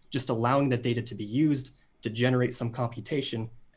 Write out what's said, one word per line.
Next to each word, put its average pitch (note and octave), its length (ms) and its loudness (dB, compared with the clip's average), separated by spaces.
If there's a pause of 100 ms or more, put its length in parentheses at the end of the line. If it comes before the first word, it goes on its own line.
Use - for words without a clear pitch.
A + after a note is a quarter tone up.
(100)
just C3 180 -2
allowing C3 400 2
the A#2+ 100 2
data A#2 240 0
to - 120 -10
be G#2 100 -8
used C3 480 2 (300)
to A#2 80 -4
generate B2 440 2
some A#2 160 -4
computation A#2+ 800 -4 (260)